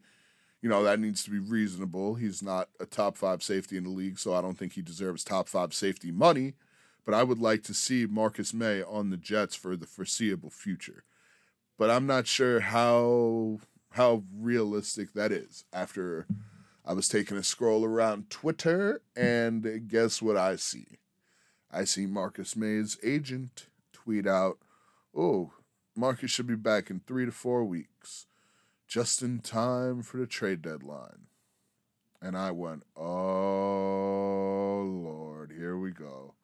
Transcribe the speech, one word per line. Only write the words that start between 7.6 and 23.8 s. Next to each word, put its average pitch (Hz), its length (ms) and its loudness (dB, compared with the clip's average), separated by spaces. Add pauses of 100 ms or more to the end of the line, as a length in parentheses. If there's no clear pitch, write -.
to 104 100 -10
see 123 320 2
Marcus 107 480 0
May 110 280 0
on 101 300 -2
the 92 60 -2
Jets 101 380 0
for 92 220 -6
the 80 80 -8
foreseeable 95 640 -4
future. - 540 -8 (760)
But 110 120 4
I'm 123 160 4
not 131 220 2
sure 123 320 4
how, 117 1000 4 (320)
how 117 320 6 (120)
realistic 104 800 -2
that 104 180 0
is - 400 -6
after 90 540 -4 (580)
I 87 100 -4
was 95 140 0
taking 101 300 0
a 95 60 -4
scroll 110 420 2
around 110 440 2
Twitter, 175 720 0 (140)
and 113 720 2
guess 113 340 4
what 107 140 4
I 95 220 4
see? - 400 -8 (720)
I 95 140 -2
see 98 220 0
Marcus 98 500 -4
May's 107 460 -2
agent 131 640 -4 (260)